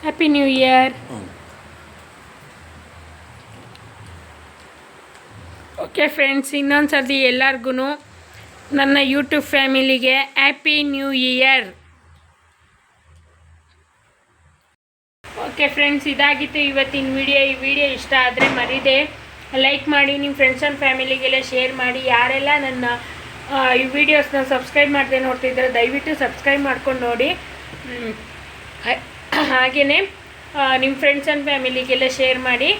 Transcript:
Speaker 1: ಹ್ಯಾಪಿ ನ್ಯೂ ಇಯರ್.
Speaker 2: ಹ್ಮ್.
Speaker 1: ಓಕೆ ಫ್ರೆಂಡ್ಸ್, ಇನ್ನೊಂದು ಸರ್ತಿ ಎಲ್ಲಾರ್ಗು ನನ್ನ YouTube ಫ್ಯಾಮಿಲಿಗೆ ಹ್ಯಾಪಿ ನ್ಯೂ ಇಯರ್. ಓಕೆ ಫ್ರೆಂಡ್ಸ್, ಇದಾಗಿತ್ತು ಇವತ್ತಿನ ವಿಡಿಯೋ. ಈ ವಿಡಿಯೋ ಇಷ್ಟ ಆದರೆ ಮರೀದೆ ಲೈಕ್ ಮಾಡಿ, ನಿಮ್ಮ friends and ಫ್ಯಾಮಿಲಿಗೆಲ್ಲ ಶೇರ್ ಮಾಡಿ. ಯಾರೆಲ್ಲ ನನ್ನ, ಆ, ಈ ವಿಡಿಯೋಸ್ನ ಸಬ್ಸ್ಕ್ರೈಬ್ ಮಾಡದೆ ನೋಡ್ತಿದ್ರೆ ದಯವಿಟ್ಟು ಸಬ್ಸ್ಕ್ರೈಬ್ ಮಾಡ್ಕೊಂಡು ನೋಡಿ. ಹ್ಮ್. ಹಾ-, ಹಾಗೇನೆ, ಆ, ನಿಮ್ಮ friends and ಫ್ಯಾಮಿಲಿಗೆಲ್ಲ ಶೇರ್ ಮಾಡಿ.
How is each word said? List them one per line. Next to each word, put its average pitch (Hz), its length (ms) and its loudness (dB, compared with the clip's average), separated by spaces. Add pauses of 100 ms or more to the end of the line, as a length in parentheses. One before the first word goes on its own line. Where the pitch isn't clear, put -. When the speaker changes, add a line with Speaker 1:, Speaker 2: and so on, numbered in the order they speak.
Speaker 1:
ಹ್ಯಾಪಿ 311 260 0
ನ್ಯೂ 285 180 4
ಇಯರ್. 262 480 4
Speaker 2:
ಹ್ಮ್. - 340 -14 (4000)
Speaker 1:
ಓಕೆ - 240 0
ಫ್ರೆಂಡ್ಸ್, 277 480 0
ಇನ್ನೊಂದು 285 340 2
ಸರ್ತಿ 277 240 0
ಎಲ್ಲಾರ್ಗು 262 580 2
ನನ್ನ 277 1300 -2
YouTube 277 380 0
ಫ್ಯಾಮಿಲಿಗೆ 262 760 2
ಹ್ಯಾಪಿ 277 680 0
ನ್ಯೂ 277 280 -2
ಇಯರ್. 254 580 2 (3750)
ಓಕೆ - 280 -2
ಫ್ರೆಂಡ್ಸ್, 285 400 0
ಇದಾಗಿತ್ತು 285 520 0
ಇವತ್ತಿನ 269 560 -2
ವಿಡಿಯೋ. 269 240 2
ಈ 269 140 2
ವಿಡಿಯೋ 277 340 0
ಇಷ್ಟ 262 320 -4
ಆದರೆ 254 280 2
ಮರೀದೆ 269 840 0 (280)
ಲೈಕ್ 277 320 0
ಮಾಡಿ, 285 280 2
ನಿಮ್ಮ 285 180 -4
friends 262 320 2
and 277 100 -4
ಫ್ಯಾಮಿಲಿಗೆಲ್ಲ 262 580 0 (140)
ಶೇರ್ 254 260 -2
ಮಾಡಿ. 254 300 -2
ಯಾರೆಲ್ಲ 254 520 2
ನನ್ನ, 254 280 -4 (640)
ಆ, 262 220 2
ಈ 254 100 2
ವಿಡಿಯೋಸ್ನ 285 600 2
ಸಬ್ಸ್ಕ್ರೈಬ್ 269 480 2
ಮಾಡದೆ 262 280 0
ನೋಡ್ತಿದ್ರೆ 254 540 -2
ದಯವಿಟ್ಟು 262 420 0
ಸಬ್ಸ್ಕ್ರೈಬ್ 277 480 0
ಮಾಡ್ಕೊಂಡು 262 380 -2
ನೋಡಿ. 240 280 0
ಹ್ಮ್. 247 840 -10 (720)
ಹಾ-, - 500 -6
ಹಾಗೇನೆ, 277 600 2 (580)
ಆ, 269 220 2
ನಿಮ್ಮ 269 180 0
friends 285 380 0
and 285 100 -2
ಫ್ಯಾಮಿಲಿಗೆಲ್ಲ 254 600 -2 (140)
ಶೇರ್ 262 220 2
ಮಾಡಿ. 254 400 0